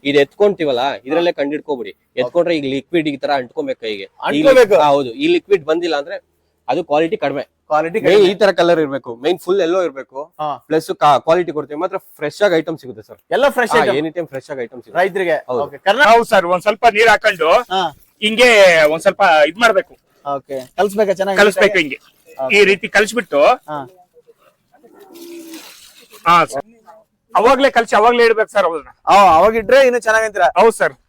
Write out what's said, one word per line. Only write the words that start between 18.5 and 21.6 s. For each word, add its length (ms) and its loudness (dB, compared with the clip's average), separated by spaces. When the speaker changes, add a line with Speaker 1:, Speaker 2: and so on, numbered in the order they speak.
Speaker 3:
ಒಂದ್ 180 0
ಸ್ವಲ್ಪ 200 0
ಇದ್ 100 -8
ಮಾಡ್ಬೇಕು. 400 0
Speaker 2:
ಓಕೆ. 420 -12
ಕಲ್ಸ್ಬೇಕಾ 360 0
ಚೆನ್ನಾಗಿ? 240 -4
Speaker 3:
ಕಲ್ಸ್ಬೇಕು 400 2